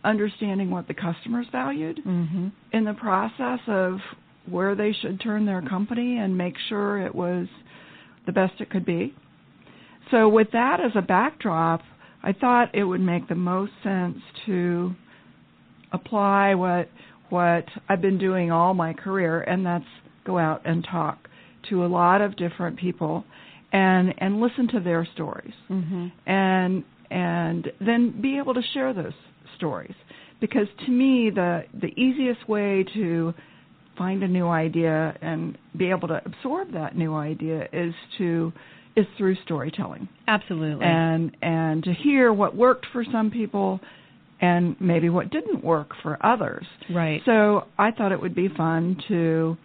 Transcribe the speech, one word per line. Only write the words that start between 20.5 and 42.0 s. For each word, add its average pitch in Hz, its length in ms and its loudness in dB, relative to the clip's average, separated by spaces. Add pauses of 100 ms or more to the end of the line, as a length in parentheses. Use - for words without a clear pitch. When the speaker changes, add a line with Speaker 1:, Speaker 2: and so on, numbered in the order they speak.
Speaker 1:
and 170 240 -2
talk 165 400 -6 (420)
to 180 140 2
a 175 40 0
lot 175 320 4
of 202 160 -2
different 170 420 -4
people 170 460 -4 (480)
and, 185 460 4
and 196 220 -2
listen 240 280 0
to 226 120 0
their 170 340 0
stories - 400 -10 (160)
Speaker 2:
Mm-hmm. 180 380 -4 (220)
Speaker 1:
and, 185 540 2 (260)
and 170 600 -2 (100)
then 233 400 2
be 269 180 0
able 269 160 -2
to 254 80 0 (120)
share 262 180 -2
those 180 200 -6 (440)
stories. 127 380 -6 (460)
Because 214 260 0 (200)
to 254 40 -2
me, 247 400 4
the, 175 320 0 (180)
the - 80 -4 (100)
easiest 254 500 0
way 202 360 0 (100)
to 170 380 0 (640)
find 190 260 -2
a 190 60 0
new 180 200 2
idea 160 720 0
and 160 340 -6 (200)
be 180 140 0
able 180 180 -2
to 160 160 -4
absorb 311 480 -8
that 160 240 -6
new 160 180 -2
idea 156 580 -4
is 170 220 -4 (240)
to, 165 340 0 (440)
is 208 100 4 (120)
through 190 260 2
storytelling. 160 640 -6 (180)
Speaker 2:
Absolutely. 160 580 -2
Speaker 1:
And, 165 580 2
and 160 420 0
to 180 100 0
hear 262 380 4